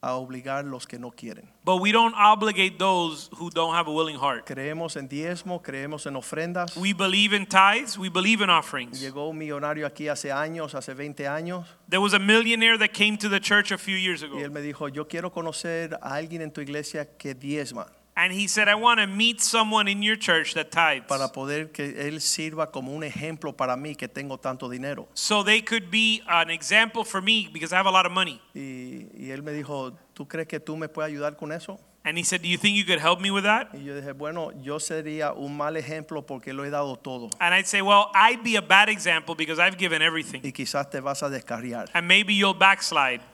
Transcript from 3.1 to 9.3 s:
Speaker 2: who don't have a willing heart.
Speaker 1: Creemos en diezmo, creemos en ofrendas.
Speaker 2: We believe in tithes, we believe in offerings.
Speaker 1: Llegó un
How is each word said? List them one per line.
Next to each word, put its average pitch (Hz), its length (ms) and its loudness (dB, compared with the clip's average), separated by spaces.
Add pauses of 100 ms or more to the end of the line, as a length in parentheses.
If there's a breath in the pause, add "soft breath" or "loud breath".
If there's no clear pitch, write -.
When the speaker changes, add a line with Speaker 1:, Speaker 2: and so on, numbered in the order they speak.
Speaker 2:
who 170 120 -8
don't 165 240 0
have 170 140 2
a 151 40 -4
willing 156 260 0
heart. 127 280 -2
Speaker 1:
Creemos 151 500 -8
en 135 120 -10
diezmo, 170 540 -6
creemos 143 440 -8
en 139 100 -8
ofrendas. 170 600 -4
Speaker 2:
We 190 160 0
believe 196 400 2
in 202 140 0
tithes, 208 500 6
we 190 140 -6
believe 196 320 2
in 190 80 2
offerings. 131 500 0
Speaker 1:
Llegó 139 280 -8
un 160 100 -8